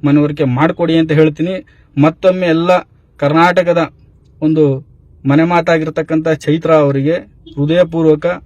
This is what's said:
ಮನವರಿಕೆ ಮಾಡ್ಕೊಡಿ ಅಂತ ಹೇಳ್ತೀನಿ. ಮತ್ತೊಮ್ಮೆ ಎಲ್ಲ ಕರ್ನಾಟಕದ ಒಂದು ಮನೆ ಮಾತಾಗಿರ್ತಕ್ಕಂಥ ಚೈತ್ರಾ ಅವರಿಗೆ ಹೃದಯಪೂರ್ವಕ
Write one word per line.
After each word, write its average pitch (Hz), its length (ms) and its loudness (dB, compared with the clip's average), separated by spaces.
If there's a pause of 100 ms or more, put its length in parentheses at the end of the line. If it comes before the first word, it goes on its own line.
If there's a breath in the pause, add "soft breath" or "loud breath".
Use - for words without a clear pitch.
ಮನವರಿಕೆ 147 380 0
ಮಾಡ್ಕೊಡಿ 165 540 0
ಅಂತ 160 140 0
ಹೇಳ್ತೀನಿ. 156 540 0 (360 soft breath)
ಮತ್ತೊಮ್ಮೆ 185 460 0
ಎಲ್ಲ 170 300 0 (400)
ಕರ್ನಾಟಕದ 170 760 0 (500)
ಒಂದು 151 460 0 (380)
ಮನೆ 143 180 2
ಮಾತಾಗಿರ್ತಕ್ಕಂಥ 165 840 -2
ಚೈತ್ರಾ 160 480 0
ಅವರಿಗೆ 143 380 0 (360)
ಹೃದಯಪೂರ್ವಕ 160 760 0 (200)